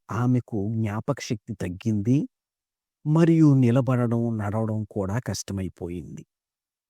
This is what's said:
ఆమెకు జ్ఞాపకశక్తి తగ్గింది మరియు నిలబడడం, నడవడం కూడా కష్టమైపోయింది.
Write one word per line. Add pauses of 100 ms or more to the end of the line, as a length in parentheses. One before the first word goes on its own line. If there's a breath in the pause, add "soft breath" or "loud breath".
(120)
ఆమెకు
జ్ఞాపకశక్తి
తగ్గింది (800)
మరియు
నిలబడడం,
నడవడం
కూడా
కష్టమైపోయింది. (640)